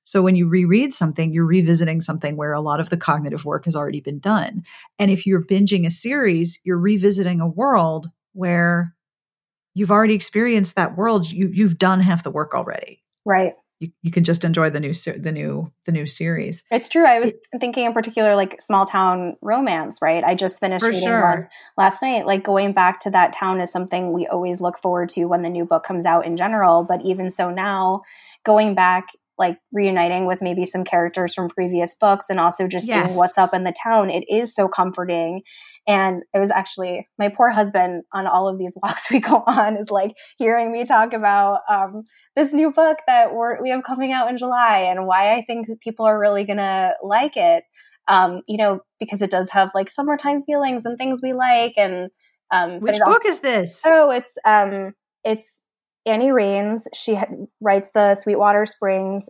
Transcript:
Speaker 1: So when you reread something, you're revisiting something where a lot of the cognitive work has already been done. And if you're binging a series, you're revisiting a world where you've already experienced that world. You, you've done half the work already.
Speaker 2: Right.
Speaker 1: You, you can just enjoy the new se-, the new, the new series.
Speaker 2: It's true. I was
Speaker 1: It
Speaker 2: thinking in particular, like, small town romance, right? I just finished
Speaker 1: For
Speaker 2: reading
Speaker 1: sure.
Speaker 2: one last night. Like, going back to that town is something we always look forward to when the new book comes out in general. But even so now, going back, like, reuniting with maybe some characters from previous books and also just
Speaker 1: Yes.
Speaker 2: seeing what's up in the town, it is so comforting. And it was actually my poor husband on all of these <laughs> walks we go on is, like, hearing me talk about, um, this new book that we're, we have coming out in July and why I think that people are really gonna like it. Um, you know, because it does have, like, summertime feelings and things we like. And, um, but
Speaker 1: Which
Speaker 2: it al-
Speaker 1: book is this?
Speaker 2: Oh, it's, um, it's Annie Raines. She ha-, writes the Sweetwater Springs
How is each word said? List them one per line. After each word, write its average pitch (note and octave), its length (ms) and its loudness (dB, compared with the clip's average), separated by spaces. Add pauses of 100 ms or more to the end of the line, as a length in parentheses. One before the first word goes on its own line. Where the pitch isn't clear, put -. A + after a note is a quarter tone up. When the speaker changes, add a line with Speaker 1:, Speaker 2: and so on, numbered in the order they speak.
Speaker 1:
So - 160 0
when F#3 160 4
you F3 120 2
reread F#3 440 2
something, D#3+ 400 -2
you're E3 140 2
revisiting E3 560 2
something D3+ 340 -6
where D3 160 -4
a D3 80 -2
lot D3+ 200 -2
of E3+ 100 -4
the F#3 80 -2
cognitive D3 480 -4
work D3 180 -6
has E3 100 -4
already D3 280 -6
been C#3+ 160 -8
done. G3 460 -2 (340)
And G3+ 120 2
if F#3+ 160 -2
you're F#3+ 160 2
binging G3 440 2
a E3 40 0
series, F3 720 -2
you're F3+ 160 -2
revisiting F#3+ 640 0
a E3 80 0
world E3 640 0 (240)
where F3 600 0 (800)
you've F#3+ 180 -2
already G#3+ 240 4
experienced G#3+ 640 0
that E3+ 200 0
world. G3 340 0
You, F#3 220 -2
you've F#3 260 2
done F#3 220 2
half F3+ 220 2
the C#3 80 -8
work D3 240 -6
already. - 480 -8 (220)
Speaker 2:
Right. F#3+ 300 2 (260)
Speaker 1:
You, E3 120 -10 (100)
you E3+ 80 -2
can E3+ 140 4
just E3+ 200 0
enjoy E3 260 2
the D3 100 -6
new C#3+ 120 -6
se-, - 260 -10
the D#3 120 -8
new, D3+ 400 -8 (140)
the E3+ 80 -2
new D3+ 140 -2
series. E3 640 -6
Speaker 2:
It's A#3+ 180 -2
true. E4 160 2
I A#3+ 160 6
was A#3 100 0
Speaker 1:
It - 300 -12
Speaker 2:
thinking B3 240 -4
in A#3 80 -2
particular, A3 420 0
like, F#3+ 260 -2
small G3 260 2
town F#3 540 -2
romance, G#3 600 -4
right? E3 220 0
I F3+ 100 2
just F#3 240 -4
finished F#3 260 -4
Speaker 1:
For A3+ 60 2
Speaker 2:
reading F#3 120 -2
Speaker 1:
sure. A3+ 200 0
Speaker 2:
one F3 260 0 (280)
last F#3+ 260 2
night. B3+ 240 -2
Like, G3 160 0
going G3 300 0
back F#3 280 2
to G3+ 100 -6
that F3+ 240 4
town F#3 260 -2
is F3 100 -4
something F#3 420 -4
we F3 140 -2
always F3+ 340 -4
look F3 180 -4
forward F3 320 -2
to E3+ 160 -2
when F3 160 0
the E3+ 80 -4
new F3 140 -4
book E3 200 0
comes F3 220 -4
out E3+ 200 2
in E3+ 100 -4
general. F3+ 460 4
But F3+ 220 -2
even F#3 260 -2
so F3+ 200 -4
now, F#3+ 520 -2 (420)
going G#3+ 300 4
back, F#3 360 2 (280)
like, F3+ 220 0 (120)
reuniting F#3 540 0
with F#3 160 -2
maybe F3+ 240 -2
some F#3 160 -4
characters F3 500 0
from F3 160 -4
previous F3 460 -4
books G3 340 2
and F#3 120 -2
also F#3+ 260 0
just G#3 220 -4
Speaker 1:
Yes. G#3 220 0
Speaker 2:
seeing F3+ 100 -4
what's F3+ 180 2
up F#3 160 2
in F#3 80 -2
the F3+ 180 -4
town, A3 300 2
it E3+ 180 -4
is A3+ 240 0
so G3 140 2
comforting. F3+ 760 -2 (440)
And F#3+ 380 0 (100)
it G3 60 2
was G3+ 100 0
actually F#3 560 -6 (140)
my G#3 80 0
poor A#3 220 2
husband G3 520 0 (100)
on F#3+ 140 -4
all F#3 220 2
of F#3+ 100 -6
these F3+ 200 -8
<laughs> - 40 -14
walks - 260 -6
we B3+ 120 2
go A3+ 260 2
on A3 300 2
is, G#3 160 -8
like, G3+ 240 -2 (220)
hearing A#3 340 0
me A#3+ 120 -6
talk A#3+ 280 2
about, G3+ 480 2 (100)
um, G3 320 -2 (320)
this C#4+ 180 2
new D4+ 200 2
book D#4 260 4 (100)
that A#3+ 260 4
we're, A#3 280 -4
we B3+ 80 -2
have C4 140 -2
coming C4 280 -4
out B3+ 180 0
in B3+ 80 -6
July A#3 520 2
and F#3 160 -2
why G3 280 4
I A#3 80 -4
think A#3 260 -8
that A3+ 120 -12
people A3 260 -6
are G#3+ 120 4
really G3+ 260 2
gonna F#3+ 580 -2
like A3+ 340 0
it. E4 260 4 (460)
Um, F#3 400 4
you G#3+ 80 -6
know, G3+ 240 0 (200)
because G#3 220 -4
it F#3+ 80 -2
does F#3 200 -2
have, G3 220 2
like, G3 160 -2
summertime C#4+ 540 -2
feelings C#4 420 -2
and A#3 140 -6
things C4 240 -4
we C4 100 -2
like. A#3+ 440 2
And, F#3 340 -2 (420)
um, F3+ 220 0
but E3+ 80 -10
Speaker 1:
Which G#3 140 0
Speaker 2:
it G#3 60 2
al- G4 100 6
Speaker 1:
book A4+ 120 4
is F#4+ 160 0
this? G#3+ 440 -2
Speaker 2:
Oh, D#4 260 6
it's, B3 220 -4 (120)
um, G3 500 2 (300)
it's A3 400 -6 (420)
Annie A3+ 240 2
Raines. G#3 640 0
She A3 220 -2
ha-, G3 100 -4 (340)
writes G3 320 2
the G3+ 220 4
Sweetwater G#3 520 2
Springs G3 640 -4